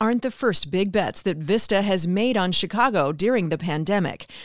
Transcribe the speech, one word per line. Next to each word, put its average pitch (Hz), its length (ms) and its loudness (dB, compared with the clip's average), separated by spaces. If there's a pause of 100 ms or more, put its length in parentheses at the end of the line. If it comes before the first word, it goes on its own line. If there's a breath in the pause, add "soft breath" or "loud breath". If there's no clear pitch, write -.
aren't 233 220 0
the 262 80 -2
first 190 400 -2
big 185 220 0
bets 180 300 -2
that 180 160 0
Vista 196 440 0
has 190 240 0
made 214 300 2
on 180 160 0
Chicago 196 580 2
during 185 380 0
the 156 100 -2
pandemic. 165 720 -2 (140)